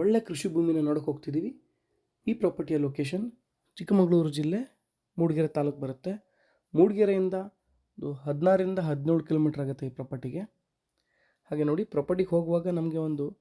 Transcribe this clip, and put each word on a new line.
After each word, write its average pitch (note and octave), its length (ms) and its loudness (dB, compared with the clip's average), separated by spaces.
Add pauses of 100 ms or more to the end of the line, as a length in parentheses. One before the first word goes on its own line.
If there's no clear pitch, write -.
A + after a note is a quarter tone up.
ಒಳ್ಳೆ G#3+ 260 4
ಕೃಷಿ F3 260 -4
ಭೂಮಿನ E3 340 2
ನೋಡೋಕೆ C#3+ 220 -2
ಹೋಗ್ತಿದ್ದೀವಿ. D3 420 -4 (760)
ಈ A3 140 2
ಪ್ರಾಪರ್ಟಿಯ D#3+ 440 0
ಲೊಕೇಶನ್ D3 400 -4 (520)
ಚಿಕ್ಕಮಗಳೂರು F3 600 4
ಜಿಲ್ಲೆ, D#3+ 240 -2 (580)
ಮೂಡಿಗೆರೆ D#3+ 380 2
ತಾಲೂಕು C#3+ 260 -2
ಬರುತ್ತೆ. C3+ 300 -6 (640)
ಮೂಡಿಗೆರೆಯಿಂದ G3 580 4 (600)
ಒಂದು C#3+ 160 -8 (140)
ಹದಿನಾರರಿಂದ F#3 540 2 (100)
ಹದಿನೇಳು D3+ 400 0
ಕಿಲೋಮೀಟರ್ D3+ 360 2
ಆಗುತ್ತೆ C3+ 240 -6
ಈ B2+ 100 -14
ಪ್ರಾಪರ್ಟಿಗೆ. C3 440 -8 (1080)
ಹಾಗೆ D3+ 200 0
ನೋಡಿ, F3+ 140 0 (100)
ಪ್ರಾಪರ್ಟಿಗೆ F3+ 400 0
ಹೋಗುವಾಗ E3+ 320 0 (120)
ನಮಗೆ D#3+ 300 -2
ಒಂದು C#3+ 160 -2 (160)